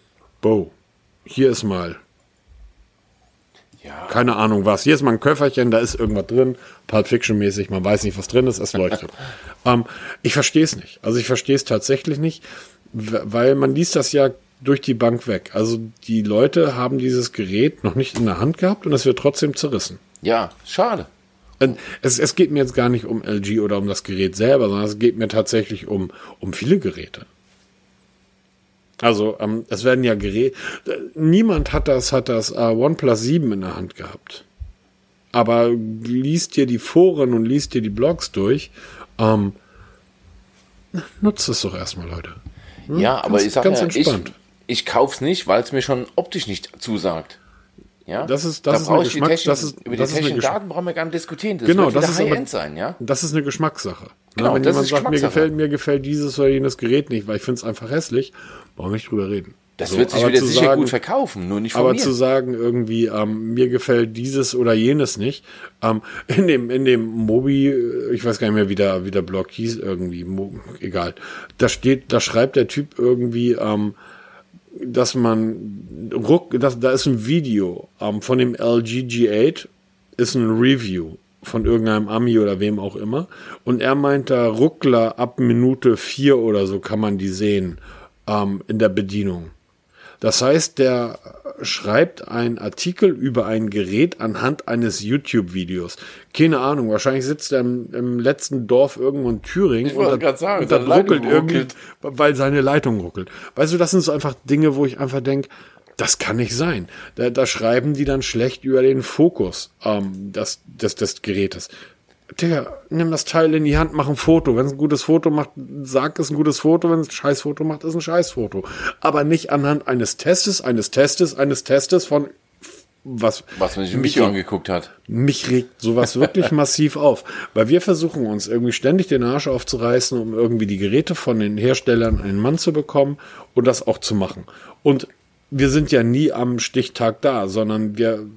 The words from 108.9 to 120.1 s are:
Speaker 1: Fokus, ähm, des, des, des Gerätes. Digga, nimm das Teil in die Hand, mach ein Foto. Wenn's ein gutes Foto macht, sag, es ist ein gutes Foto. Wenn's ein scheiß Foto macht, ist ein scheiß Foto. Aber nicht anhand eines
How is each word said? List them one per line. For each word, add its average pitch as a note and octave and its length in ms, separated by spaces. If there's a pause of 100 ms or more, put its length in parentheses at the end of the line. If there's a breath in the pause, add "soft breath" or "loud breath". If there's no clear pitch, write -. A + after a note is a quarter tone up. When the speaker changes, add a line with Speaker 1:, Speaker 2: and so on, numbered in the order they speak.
Speaker 1:
Fokus, C3+ 680 (140)
ähm, G2 480
des, - 340
des, - 280
des - 280
Gerätes. F#2+ 460 (720 loud breath)
Digga, E3+ 380 (100)
nimm E3 220
das D#3+ 160
Teil D#3+ 280
in D#3 120
die D3 100
Hand, D#3 160
mach D3 160
ein D3 80
Foto. D#3 400
Wenn's C3+ 160
ein C3+ 60
gutes D3 240
Foto D#3+ 260
macht, D3+ 220 (320)
sag, C3+ 360
es D#3 80
ist C#3 40
ein D3 60
gutes D3 240
Foto. E3+ 300
Wenn's E3 180
ein - 40
scheiß C#3+ 300
Foto D3 200
macht, D#3 220
ist D#3+ 100
ein E3+ 60
scheiß E3 300
Foto. G2 340 (380 loud breath)
Aber D3 200
nicht D#3+ 280
anhand C#3+ 360
eines A#2+ 300